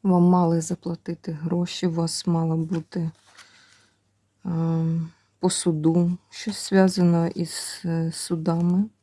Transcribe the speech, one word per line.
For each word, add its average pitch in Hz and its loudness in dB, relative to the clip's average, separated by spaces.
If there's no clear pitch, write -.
Вам 180 4
мали 175 4
заплатити 170 -8
гроші, 170 -4
у 170 0
вас 165 -4
мало 165 0
бути, 165 -4
ем, 165 -2
по 180 2
суду, 170 2
щось - -10
зв'язано 180 4
із, - -8
е, 165 -2
судами. 175 0